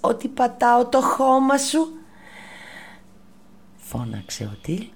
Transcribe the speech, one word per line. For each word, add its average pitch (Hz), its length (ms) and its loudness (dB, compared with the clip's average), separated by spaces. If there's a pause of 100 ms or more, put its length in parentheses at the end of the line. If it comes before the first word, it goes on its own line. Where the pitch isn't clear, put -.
ότι - 260 -2
πατάω 247 600 2
το 262 140 2
χώμα 269 560 2
σου», 320 400 -2 (1800)
φώναξε 110 680 -10
ο 101 180 -12
Τιλ, 190 340 -8